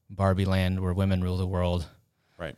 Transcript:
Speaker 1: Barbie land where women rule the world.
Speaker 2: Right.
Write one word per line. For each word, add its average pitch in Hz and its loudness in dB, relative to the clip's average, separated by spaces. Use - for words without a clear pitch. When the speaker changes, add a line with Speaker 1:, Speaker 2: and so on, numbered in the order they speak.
Speaker 1:
Barbie 98 2
land 92 2
where 92 -2
women 95 0
rule 90 -2
the 92 -2
world. 87 0
Speaker 2:
Right. 82 -10